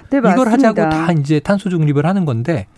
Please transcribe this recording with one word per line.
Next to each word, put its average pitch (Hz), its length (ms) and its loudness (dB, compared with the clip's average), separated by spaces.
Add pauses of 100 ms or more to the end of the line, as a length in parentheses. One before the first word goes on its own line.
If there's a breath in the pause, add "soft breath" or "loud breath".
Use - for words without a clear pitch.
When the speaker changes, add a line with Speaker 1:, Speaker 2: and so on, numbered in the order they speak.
(100)
Speaker 1:
네, 277 80 2
Speaker 2:
이걸 233 300 2
하자고 226 340 2
Speaker 1:
맞습니다. 160 80 0
Speaker 2:
다 165 220 0
이제 147 280 0
탄소 196 300 -2
중립을 147 340 0
하는 185 220 0
건데 120 400 -4 (120)